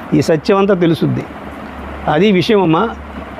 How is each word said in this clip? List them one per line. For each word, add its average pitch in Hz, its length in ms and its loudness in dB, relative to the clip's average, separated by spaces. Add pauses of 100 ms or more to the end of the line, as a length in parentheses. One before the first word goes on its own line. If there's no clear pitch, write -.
(140)
ఈ 151 80 4
సత్యం 170 360 2
అంతా 202 160 4
తెలుసుద్ది. 165 500 0 (840)
అది 170 240 4
విషయం 196 300 4
అమ్మా. 175 280 2 (500)